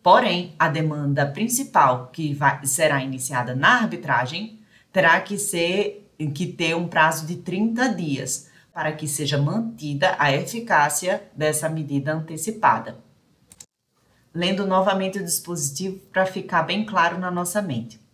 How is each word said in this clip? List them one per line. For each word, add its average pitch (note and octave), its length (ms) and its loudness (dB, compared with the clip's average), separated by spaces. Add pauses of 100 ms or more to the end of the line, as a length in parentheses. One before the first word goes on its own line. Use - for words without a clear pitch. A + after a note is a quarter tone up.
Porém, F#3 560 4
a D#3+ 100 4
demanda D3 600 0
principal F#3 800 2
que D3+ 260 -4
vai, C#3 320 0
será C#3+ 380 2
iniciada B2+ 500 -4
na G3+ 280 4
arbitragem D#3 800 -2 (320)
terá F3 300 4
que G3+ 160 -6
ser, F#3 720 -2 (220)
que F3 140 -4
ter E3+ 280 -2
um E3+ 120 -2
prazo D#3 400 2
de F3 80 -6
trinta A3+ 520 0
dias D#3 600 -4 (240)
para D#3 180 -2
que D3+ 160 -8
seja C#3+ 300 -2
mantida D3+ 800 0
a C#3+ 160 2
eficácia G3+ 880 0 (140)
dessa D3+ 340 0
medida C#3+ 440 -2
antecipada. D#3 840 -2 (1400)
Lendo F#3+ 320 0
novamente F#3+ 540 2
o F3+ 40 -4
dispositivo E3+ 760 -4 (120)
pra F#3+ 140 2
ficar F#3 380 -2
bem G#3 200 -2
claro F3 360 2
na F3+ 100 -4
nossa F3+ 320 -2
mente. B2+ 400 -6 (120)